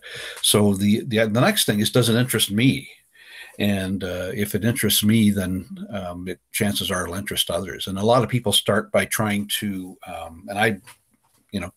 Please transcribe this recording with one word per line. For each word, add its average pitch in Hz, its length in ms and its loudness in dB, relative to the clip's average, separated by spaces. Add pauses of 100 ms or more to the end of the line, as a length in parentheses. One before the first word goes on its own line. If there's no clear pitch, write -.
(420)
So 104 320 4
the, 101 320 2
the, 113 200 2
the 110 160 2
next 208 240 2
thing 104 140 2
is, 104 100 0
does 117 200 4
it 113 100 4
interest 120 320 0
me? 117 380 2 (680)
And, 98 460 -2
uh, 90 320 -6
if 101 200 -4
it 95 80 -2
interests 110 400 0
me, 107 280 6
then, 92 360 -2 (240)
um, 90 360 -10
it, 90 120 -8 (120)
chances 101 400 -2
are 90 120 -2
it'll 85 120 -8
interest 92 340 -4
others. 90 380 -6
And 95 100 -6
a 101 80 -2
lot 120 180 4
of 104 60 -2
people 117 240 -2
start - 380 0
by 98 140 2
trying 104 420 -2 (120)
to, 92 460 -8
um, 82 420 -14
and 101 120 -6
I, 107 200 2 (720)
you 101 80 -6
know, 90 180 -8